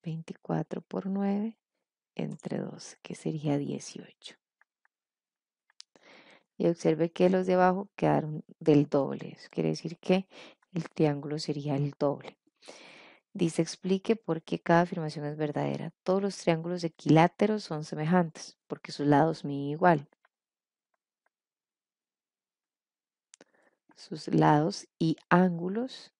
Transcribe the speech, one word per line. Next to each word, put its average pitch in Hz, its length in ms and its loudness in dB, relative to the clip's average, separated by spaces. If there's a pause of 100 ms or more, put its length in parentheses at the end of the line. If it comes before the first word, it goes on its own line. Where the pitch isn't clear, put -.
Veinticuatro 160 800 -6
por 190 240 -8
nueve 202 520 -4 (560)
entre - 440 -8
doce, - 440 -12
que - 140 -14
sería 151 420 -4
dieciocho. - 760 -10 (2250)
Y 175 120 2
observe 165 420 2
que 180 180 2
los 185 180 2
de 185 80 2
abajo 185 420 2
quedaron 151 480 0 (160)
del 147 280 4
doble. 139 480 -2
Eso - 140 -20
quiere 160 200 -2
decir 160 280 -8
que 185 300 0 (440)
el 170 160 -8
triángulo 147 500 -2
sería 147 380 -4
el 143 220 0
doble. 139 400 -2 (960)
Dice, 175 260 0
explique 185 560 -2
por 165 260 -6
qué - 180 -6
cada 170 220 4
afirmación 160 440 -6
es 147 100 -6
verdadera. 147 560 -4 (120)
Todos 190 180 2
los 196 160 -4
triángulos 170 460 -2
equiláteros 175 800 4
son 156 200 -6
semejantes, 160 720 -2 (120)
porque - 240 -10
sus 143 140 -2
lados 151 380 4
miden 139 220 -6
igual. 156 420 4 (4000)
Sus - 320 -14
lados 156 580 2 (120)
y 160 180 0 (120)
ángulos 185 920 0